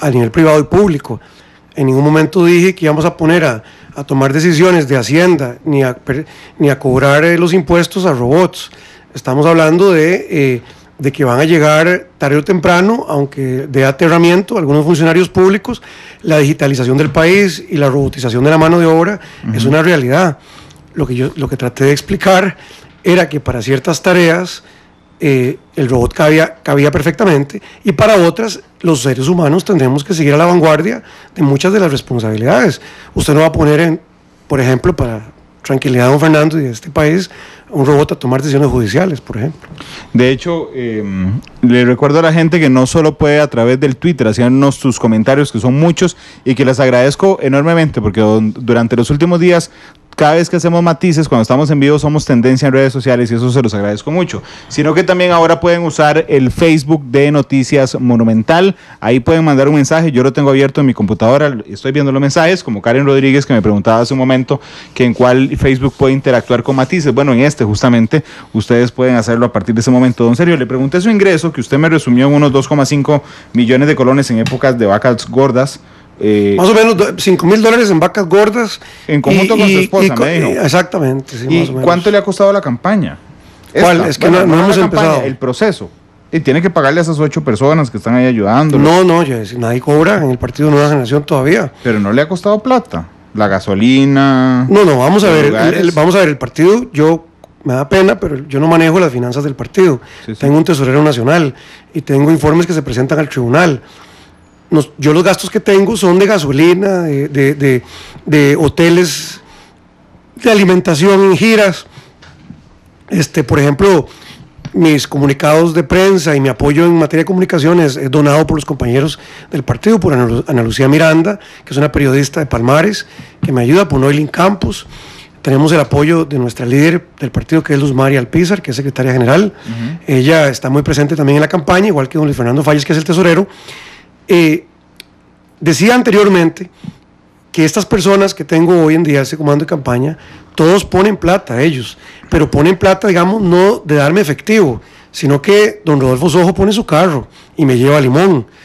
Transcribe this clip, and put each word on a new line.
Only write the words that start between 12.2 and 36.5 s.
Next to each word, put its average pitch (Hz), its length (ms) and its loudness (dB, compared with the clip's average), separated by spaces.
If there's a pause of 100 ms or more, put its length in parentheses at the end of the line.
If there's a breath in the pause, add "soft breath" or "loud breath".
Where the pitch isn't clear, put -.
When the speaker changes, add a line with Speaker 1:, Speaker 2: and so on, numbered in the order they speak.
Speaker 1:
o 151 60 -2
temprano, 185 640 0
aunque 139 640 -6
de 135 160 0
aterramiento, 170 720 2
algunos 151 260 0
funcionarios 165 460 0
públicos, 196 540 0 (400 loud breath)
la 156 160 0
digitalización 139 580 0
del 151 140 -2
país 175 580 0
y 160 80 -4
la 147 100 0
robotización 127 560 -2
de 147 60 4
la 156 80 4
mano 160 220 2
de 170 80 2
obra 170 320 0 (280 loud breath)
Speaker 2:
Ujú. 110 80 -4
Speaker 1:
es 110 100 -2
una 151 180 2
realidad. 156 560 0 (560 loud breath)
Lo 143 100 -4
que 127 80 -6
yo, 131 220 -4
lo 139 120 -6
que 139 80 -8
traté 127 280 -6
de 139 80 4
explicar 190 680 0 (460 loud breath)
era 175 260 0
que 147 100 -6
para 127 220 -6
ciertas 135 400 -4
tareas, 180 600 0 (560 soft breath)
eh, 135 380 -2 (180)
el 143 120 -2
robot 120 260 0
cabía, 156 500 2
cabía 143 280 0
perfectamente, 143 720 -2 (220 loud breath)
y 196 80 -2
para 214 240 2
otras, 165 460 0 (200)
los 156 200 -2
seres 131 260 -4
humanos 170 380 0
tendremos 143 380 0
que 185 120 -6
seguir 147 180 0
a 147 40 2
la 165 80 2
vanguardia 165 580 0 (320 loud breath)
de - 80 -4
muchas 139 300 0
de 214 60 2
las 175 120 0
responsabilidades. 127 880 -2 (340 loud breath)
Usted - 200 -2
no 151 60 2
va 160 60 4
a 156 40 -2
poner 151 280 0
en, 165 220 -2 (460)
por 135 120 -4
ejemplo, 127 360 -2
para 113 260 -6 (420)
tranquilidad 131 420 -2
de 127 60 4
don 147 80 2
Fernando 156 400 2